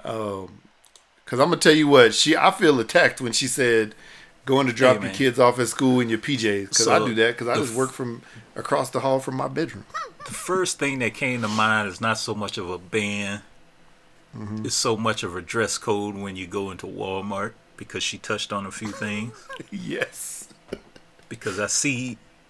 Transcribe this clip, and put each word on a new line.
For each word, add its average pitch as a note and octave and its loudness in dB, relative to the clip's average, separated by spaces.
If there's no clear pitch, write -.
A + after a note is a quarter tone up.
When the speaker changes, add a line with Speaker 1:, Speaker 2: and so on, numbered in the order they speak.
Speaker 1:
Um, G2 -8
'cause B2 0
I'm D3 6
gonna E3+ 2
tell E3 8
you D#3 4
what, B2 10
she, D#3 2
I D#3 4
feel D3+ 4
attacked C3 2
when A#2+ -4
she C3 -2
said A#2 2
going C3+ 2
to A#2+ 0
drop B2+ 6
Speaker 2:
Hey, G2+ -8
Speaker 1:
your G2+ -4
Speaker 2:
man. G2 -8
Speaker 1:
kids B2+ 2
off B2 6
at A#2+ 0
school B2+ 2
in A#2 0
your A2 2
P C#3+ -2
Js. G2+ 0
'Cause A2+ 2
I A#2+ 6
Speaker 2:
So, G#2+ 0
Speaker 1:
do G#2+ -2
that A#2 4
'cause A#2 -6
I A#2+ 0
Speaker 2:
the - 0
Speaker 1:
just A#2+ -4
Speaker 2:
f- A2+ -6
Speaker 1:
work C3 0
from A#2+ -8
across C#3 -2
the B2+ -4
hall C3+ 2
from C3 -6
my C3+ -4
bedroom. C3+ -8
Speaker 2:
The - -14
first F#3 -2
thing C#3 -2
that A2+ -2
came B2+ -4
to G#2+ -2
mind G#2+ 2
is F2+ -10
not A2 0
so A2 -6
much G#2 -6
of F2+ -6
a F2+ -6
ban. G2+ -4
Speaker 1:
Mm-hmm. G#2+ -8
Speaker 2:
It's - -4
so A#2 0
much A2 -2
of F2 -8
a F#2 -8
dress G#2 -2
code G#2 -4
when G2 -10
you F#2 -10
go G2 -6
into F#2 -14
Walmart, G2 -6
because - -10
she - -6
touched - -6
on G2 -6
a F#2+ -12
few G#2+ -10
things. G#2+ -8
Speaker 1:
<laughs> - -18
Yes. - -10
Speaker 2:
Because G2+ -8
I G#2 -2
see B2+ -2